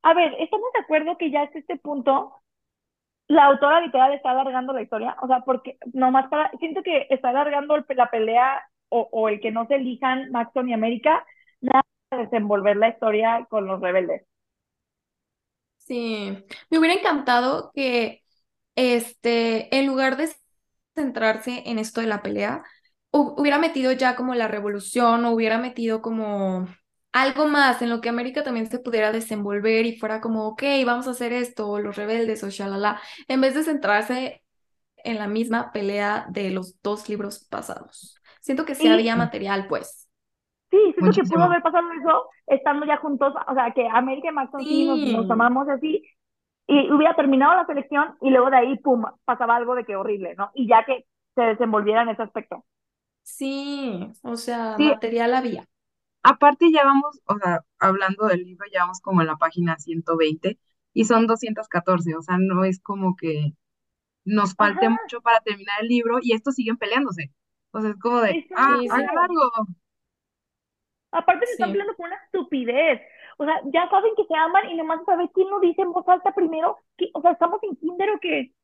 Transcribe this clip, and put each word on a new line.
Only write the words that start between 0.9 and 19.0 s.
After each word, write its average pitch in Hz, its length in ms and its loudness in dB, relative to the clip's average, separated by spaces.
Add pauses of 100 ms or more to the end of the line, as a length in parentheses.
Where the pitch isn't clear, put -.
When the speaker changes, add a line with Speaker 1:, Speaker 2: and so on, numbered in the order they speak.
Speaker 1:
que 320 120 -4
ya 294 120 0
hasta 294 160 -8
este 302 200 -10
punto 277 640 -2 (840)
la 285 180 8
autora 285 360 6
literal 269 320 4
está 269 180 -2
alargando 262 420 -2
la 254 80 -4
historia? 233 400 -6
O 254 60 -6
sea, 254 140 2
porque 254 360 -4 (160)
nomás 262 360 2
para, 302 200 0 (100)
siento 330 240 -6
que 320 260 0
está 262 200 0
alargando 294 460 0
el 294 100 -2
pe-, 269 100 -6
la 240 140 2
pelea 240 520 2 (280)
o, 233 220 0
o 220 180 0
el 208 100 -4
que 220 120 -4
no 226 160 -4
se 277 80 2
elijan 262 560 -2
Maxon 247 380 -4
y 233 40 0
América, 233 520 0 (360)
nada 262 160 2
más 269 60 4 (260)
para 247 140 -4
desenvolver 208 540 0
la 226 120 4
historia 226 600 0
con 208 160 -2
los 190 140 -6
rebeldes. 180 420 -2 (1600)
Speaker 2:
Sí, 214 680 -6 (260)
me 320 80 4
hubiera 330 200 4
encantado 269 760 0
que, 240 500 -2 (500)
este, 233 1040 0